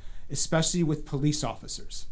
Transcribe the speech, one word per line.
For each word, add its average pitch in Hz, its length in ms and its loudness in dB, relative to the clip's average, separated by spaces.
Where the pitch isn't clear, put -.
especially 160 540 2
with 151 240 0
police 147 360 2
officers. - 680 -4